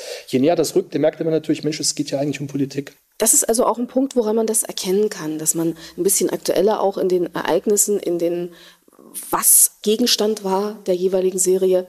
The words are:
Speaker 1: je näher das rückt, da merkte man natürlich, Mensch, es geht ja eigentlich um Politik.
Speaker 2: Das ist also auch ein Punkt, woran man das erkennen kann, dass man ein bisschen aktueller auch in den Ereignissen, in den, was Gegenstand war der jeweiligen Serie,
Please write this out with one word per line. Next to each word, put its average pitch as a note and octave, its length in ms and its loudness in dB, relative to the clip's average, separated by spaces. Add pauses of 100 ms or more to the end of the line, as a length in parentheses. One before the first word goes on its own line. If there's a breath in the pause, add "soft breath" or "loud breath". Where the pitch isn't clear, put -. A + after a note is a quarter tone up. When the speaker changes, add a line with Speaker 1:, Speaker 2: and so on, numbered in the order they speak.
(260 loud breath)
Speaker 1:
je B2+ 140 0
näher D#3+ 160 4
das D#3 180 0
rückt, F#3 200 0
da D#3+ 40 -2
merkte D3+ 240 0
man D#3+ 100 0
natürlich, D#3 300 0
Mensch, D#3 160 -4
es D#3 160 -2
geht D3 160 -6
ja C#3 80 -2
eigentlich C#3+ 220 -2
um C#3+ 80 -6
Politik. C#3 480 -4 (220)
Speaker 2:
Das - 160 2
ist - 140 2
also A#3 180 2
auch A3 120 2
ein A#3+ 80 -4
Punkt, C4+ 300 -2
woran G#3+ 180 2
man A3+ 120 2
das A3 160 0
erkennen G3 460 0
kann, D#3 300 -6
dass D#3 160 -2
man E3 220 0 (200 loud breath)
ein F3 60 -2
bisschen F#3+ 280 2
aktueller F#3+ 500 2
auch G3 180 0
in F#3 100 0
den F3 260 0
Ereignissen, G3+ 640 0
in F3 180 -2
den, F3 340 -4 (800 loud breath)
was - 420 2 (100)
Gegenstand G#3+ 600 0
war G3 440 -2
der F#3 100 2
jeweiligen F#3 420 0
Serie, F#3 500 2